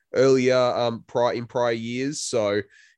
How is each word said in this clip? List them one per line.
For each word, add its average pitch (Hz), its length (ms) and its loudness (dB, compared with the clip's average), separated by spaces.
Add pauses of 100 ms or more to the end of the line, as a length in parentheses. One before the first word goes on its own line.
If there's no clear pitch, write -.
(140)
earlier, 127 420 4
um, 120 500 0
prior, 120 280 0
in 117 120 -8
prior 120 260 -2
years. 123 500 -6
So, 104 380 -2 (380)